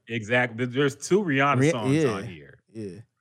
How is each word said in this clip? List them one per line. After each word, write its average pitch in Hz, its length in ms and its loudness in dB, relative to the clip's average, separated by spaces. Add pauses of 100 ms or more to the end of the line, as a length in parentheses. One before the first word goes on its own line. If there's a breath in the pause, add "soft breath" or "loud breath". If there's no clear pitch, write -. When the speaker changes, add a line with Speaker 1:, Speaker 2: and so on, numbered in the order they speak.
Speaker 1:
Exactly. 117 580 -2
There's 135 300 0
two 190 260 0
Rihanna 139 380 2
Speaker 2:
Ri-, 143 100 6
Speaker 1:
songs 131 260 0
Speaker 2:
yeah, 156 140 4
Speaker 1:
on 101 160 -4
here. 82 340 -16 (140)
Speaker 2:
yeah. 101 260 -10 (220)